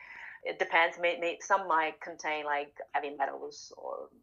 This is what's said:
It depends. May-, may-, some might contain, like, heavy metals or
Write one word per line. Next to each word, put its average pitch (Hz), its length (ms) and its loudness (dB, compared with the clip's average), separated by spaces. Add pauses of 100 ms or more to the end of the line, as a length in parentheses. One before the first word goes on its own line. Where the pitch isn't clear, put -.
(440)
It - 160 -2
depends. 175 400 4
May-, 175 180 2
may-, 170 220 0
some 196 280 4
might 156 320 2
contain, 151 440 -4
like, 147 280 0 (200)
heavy 147 180 0
metals 143 680 -6
or - 320 -8 (140)